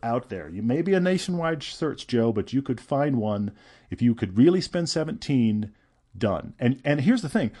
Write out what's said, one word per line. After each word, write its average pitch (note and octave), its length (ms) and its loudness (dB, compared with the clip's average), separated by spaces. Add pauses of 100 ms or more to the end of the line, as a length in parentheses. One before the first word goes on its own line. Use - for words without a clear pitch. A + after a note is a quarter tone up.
out A#2+ 260 -4
there. E2 200 -8
You F#2 120 -8
may B2+ 200 2
be F#3+ 120 0
a F#3 60 4
nationwide F3 640 -2
search, - 440 -6
Joe, A#2 260 2
but G2+ 200 -2
you C3+ 80 0
could C3 200 -4
find C#3+ 360 0
one G#2 340 -2 (380)
if - 120 -8
you A#2+ 120 6
could F#2+ 240 -4
really E3+ 240 6
spend E3+ 280 -4
seventeen, A#2+ 840 0 (440)
done. G2 440 -2
And, B2+ 240 0
and D3 180 0
here's A3 200 2
the D3+ 80 -6
thing. D#3 320 -2